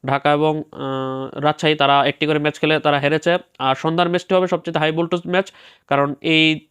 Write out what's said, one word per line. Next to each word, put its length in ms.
ঢাকা 280
এবং, 380
আহ, 680
রাজশাহী, 360
তারা 300
একটি 200
করে 140
ম্যাচ 200
খেলে 200
তারা 200
হেরেছে। 380
আর 160
সন্ধ্যার 340
ম্যাচটি 260
হবে 120
সবচেয়ে 320
হাই 120
ভোল্টেজ 360
ম্যাচ, 240
কারণ 340
এই 380